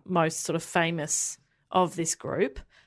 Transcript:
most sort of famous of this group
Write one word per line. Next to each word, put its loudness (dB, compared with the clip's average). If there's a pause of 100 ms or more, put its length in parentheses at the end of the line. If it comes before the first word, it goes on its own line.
most 2
sort -2
of -2
famous 0 (360)
of 4
this -2
group -2 (260)